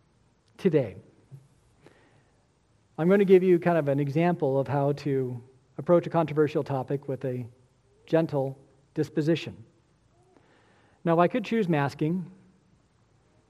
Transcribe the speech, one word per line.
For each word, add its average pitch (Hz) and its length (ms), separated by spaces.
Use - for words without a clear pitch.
today? 131 400
I'm 165 100
gonna 202 160
give 185 180
you 180 160
kind 175 180
of 143 120
an 139 120
example 147 580
of 135 80
how 139 260
to 131 480
approach 170 300
a 151 40
controversial 151 540
topic 139 440
with 131 160
a 123 220
gentle 147 520
disposition. 151 600
Now, 165 140
I 175 100
could 226 160
choose 226 240
masking. 156 560